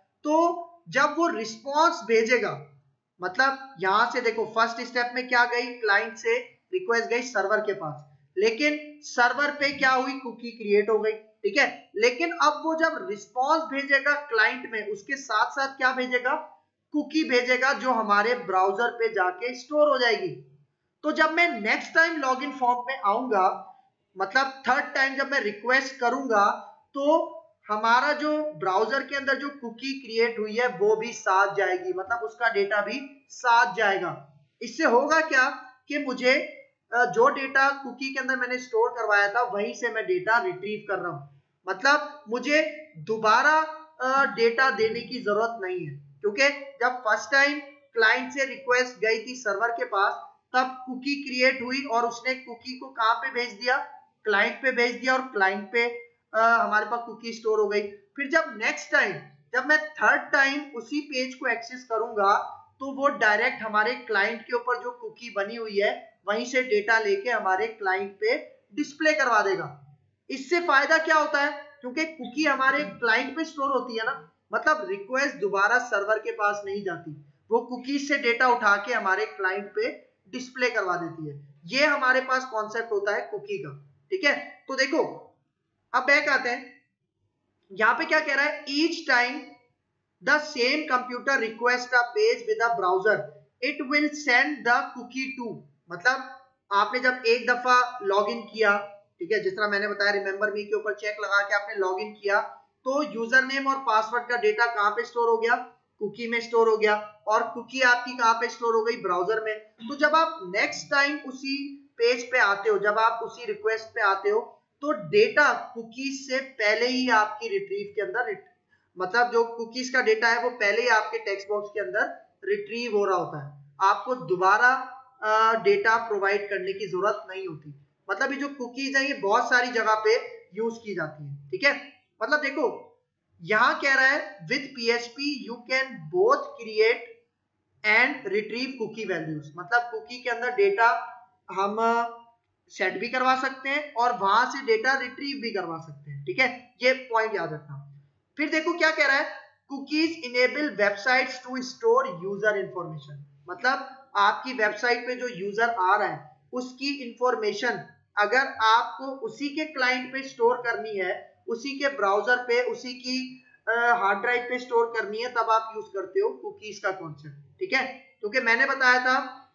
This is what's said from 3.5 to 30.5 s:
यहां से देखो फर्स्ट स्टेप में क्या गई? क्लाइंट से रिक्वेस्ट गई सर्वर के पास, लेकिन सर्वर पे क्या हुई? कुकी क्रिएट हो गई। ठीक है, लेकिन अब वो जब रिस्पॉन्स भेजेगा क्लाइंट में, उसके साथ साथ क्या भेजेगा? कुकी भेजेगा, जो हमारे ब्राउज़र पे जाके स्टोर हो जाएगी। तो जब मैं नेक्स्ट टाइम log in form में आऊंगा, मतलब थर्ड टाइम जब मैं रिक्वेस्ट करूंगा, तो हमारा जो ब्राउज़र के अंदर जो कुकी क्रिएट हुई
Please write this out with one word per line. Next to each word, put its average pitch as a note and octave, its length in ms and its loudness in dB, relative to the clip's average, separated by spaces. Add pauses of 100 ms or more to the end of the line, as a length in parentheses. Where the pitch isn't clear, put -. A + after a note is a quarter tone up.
यहां G#3 320 4
से B3+ 100 -2
देखो A3+ 240 0
फर्स्ट A#3 360 0
स्टेप B3 340 -2
में B3+ 120 -6
क्या B3 180 4
गई? A#3+ 280 -2
क्लाइंट A3 440 0
से A#3 200 0 (360)
रिक्वेस्ट A3+ 360 0
गई A#3+ 120 0
सर्वर G#3 360 0
के G3+ 160 -2
पास, D#3 320 -8 (320)
लेकिन D4 640 0
सर्वर B3+ 500 2
पे C#4+ 260 -2
क्या C4 140 4
हुई? C4+ 280 0
कुकी A#3 320 -12
क्रिएट G#3 380 2
हो G#3+ 100 4
गई। A3 120 0
ठीक - 480 -4
है, - 360 -2
लेकिन B3+ 360 2
अब D4 340 2
वो D#4+ 100 0
जब D#4+ 340 0
रिस्पॉन्स C#4 540 0
भेजेगा C#4 500 0
क्लाइंट B3 580 0
में, G#3+ 160 -6
उसके G#3+ 280 -8
साथ A3 360 0
साथ C4+ 260 -4
क्या C4 140 2
भेजेगा? B3+ 440 -2 (560)
कुकी D4 380 -2
भेजेगा, B3+ 440 2
जो B3+ 180 0
हमारे G#3+ 440 2
ब्राउज़र G3 560 2
पे A3 220 -2
जाके G3+ 460 -2
स्टोर D4+ 300 2
हो C4 80 4
जाएगी। G3 500 0 (560)
तो D4+ 80 0
जब D#4 200 4
मैं E4 300 2
नेक्स्ट A#3+ 320 -2
टाइम E4 280 2
log B3+ 140 0
in C#4 140 -6
form B3 380 0
में C4+ 180 -6
आऊंगा, G#3 720 2 (420)
मतलब C4 500 0
थर्ड C#4+ 260 0
टाइम C4+ 220 0
जब C4+ 160 -4
मैं C4+ 80 0
रिक्वेस्ट A#3 600 0
करूंगा, A#3+ 460 2 (480)
तो C#4 100 -4 (640)
हमारा A#3 460 4
जो D4+ 400 -2
ब्राउज़र G#3 500 0
के C#4 120 -6
अंदर C4+ 200 0
जो C#4+ 140 -6
कुकी C4+ 500 -10
क्रिएट A3+ 400 0
हुई G#3+ 160 -6